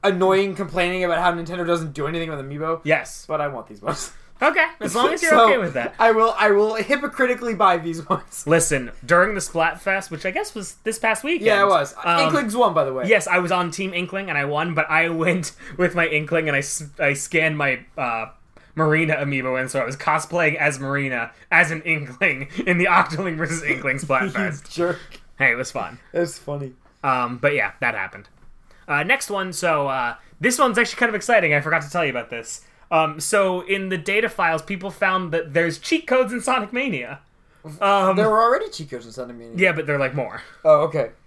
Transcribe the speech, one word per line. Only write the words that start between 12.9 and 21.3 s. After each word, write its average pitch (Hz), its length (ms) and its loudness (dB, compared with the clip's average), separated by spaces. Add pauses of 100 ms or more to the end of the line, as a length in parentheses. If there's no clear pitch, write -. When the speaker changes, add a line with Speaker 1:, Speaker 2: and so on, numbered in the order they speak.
Speaker 1:
way. 127 120 -4
Speaker 2:
Yes, 208 200 4
I 180 120 2
was 180 140 0
on 180 180 0
Team 190 220 -6
Inkling, 180 380 -6
and 147 80 -2
I 139 80 -2
won, 151 260 -2
but 156 180 0
I 160 180 2
<laughs> - 20 -2
went 165 420 0 (240)
with 180 180 0
my 170 120 2
Inkling, 156 420 -2
and 143 80 0
I 139 40 2
s-, 143 240 -8 (140)
I 143 140 2
scanned 156 460 -2
my, 139 220 -2 (180)
uh, 117 320 -4 (440)
Marina 156 420 2
amiibo, 131 440 -2
and 131 100 -4
so 135 80 -2
I 127 60 0
was 123 100 -6
cosplaying 156 600 0
as 147 240 0
Marina, 135 540 -4 (180)